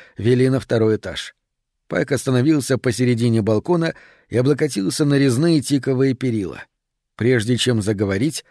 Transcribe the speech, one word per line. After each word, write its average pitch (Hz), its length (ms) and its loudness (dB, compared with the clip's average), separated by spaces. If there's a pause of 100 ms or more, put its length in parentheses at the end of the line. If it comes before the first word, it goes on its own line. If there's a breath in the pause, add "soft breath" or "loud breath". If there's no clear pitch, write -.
(180 loud breath)
вели 123 320 2
на 131 120 0
второй 110 340 2
этаж. - 400 -10 (540)
Пайк 165 240 -2
остановился 131 640 0
посередине 120 640 0
балкона 160 540 0 (340 soft breath)
и 104 80 -4
облокотился 147 640 0
на 143 120 2
резные 139 460 2
тиковые 135 520 0
перила. 110 500 -4 (540)
Прежде 117 400 2
чем 117 240 0
заговорить, 101 680 -2